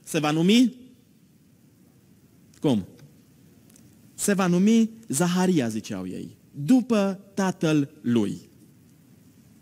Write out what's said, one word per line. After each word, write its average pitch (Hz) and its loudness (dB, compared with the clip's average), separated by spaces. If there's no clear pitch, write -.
Se 165 -4
va 151 0
numi? 208 4
Cum? 113 0
Se - -2
va 185 0
numi 214 4
Zaharia, 175 0
ziceau 104 -8
ei, 92 -12
după 196 0
tatăl 160 -2
lui. 117 -2